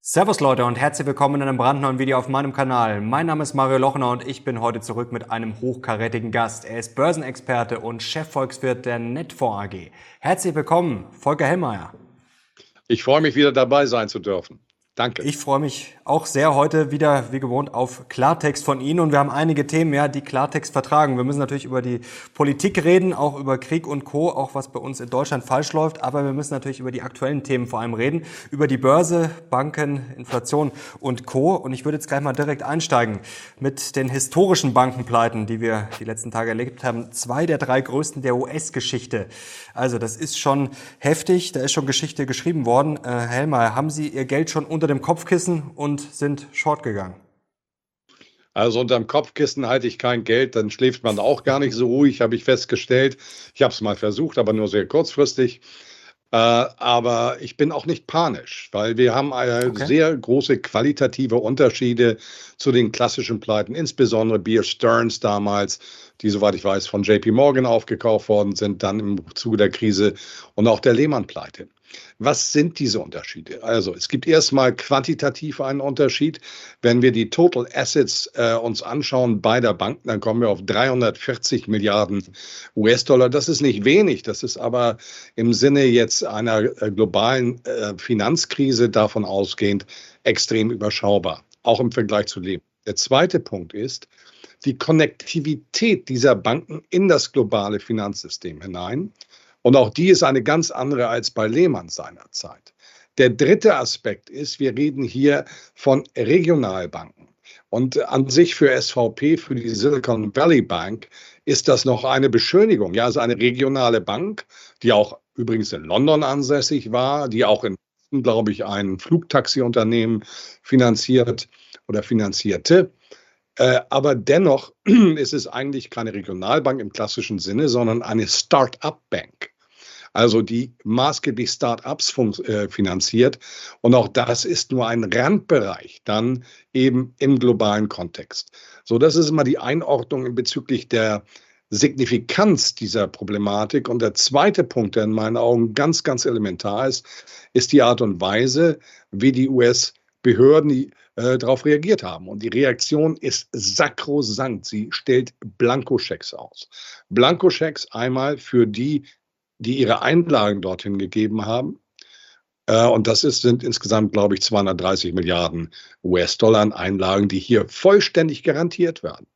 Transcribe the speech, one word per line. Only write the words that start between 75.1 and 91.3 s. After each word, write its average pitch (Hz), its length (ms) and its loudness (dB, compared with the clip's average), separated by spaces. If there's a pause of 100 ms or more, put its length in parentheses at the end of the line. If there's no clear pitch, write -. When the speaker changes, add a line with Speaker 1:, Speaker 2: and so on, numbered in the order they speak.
Speaker 2:
einen 139 200 -4
Unterschied. 143 600 0 (420)
Wenn 120 200 6
wir 127 100 6
die 113 180 0
Total 165 420 4
Assets, - 640 0
äh, 117 220 2
uns 113 260 -4
anschauen 127 580 0
beider 113 340 2
Banken, 104 340 -6
dann 110 100 -2
kommen 110 220 -2
wir 117 80 2
auf 95 160 -2
dreihundertvierzig 127 1040 -2
Milliarden 101 560 0 (500)
U-S-Dollar. 123 540 4
Das 139 200 -2
ist 156 120 -2
nicht 110 240 0
wenig, 151 400 4
das - 180 -6
ist 120 140 -6
aber 117 400 -2 (400)
im 117 160 2
Sinne 139 320 4
jetzt 120 400 2
einer, 107 380 0 (200)
äh, 107 80 -2
globalen, 113 720 0
äh, 107 320 -6
Finanzkrise 123 920 0
davon 107 360 0
ausgehend 98 640 -2 (380)
extrem 113 480 0
überschaubar, 101 720 -2 (180)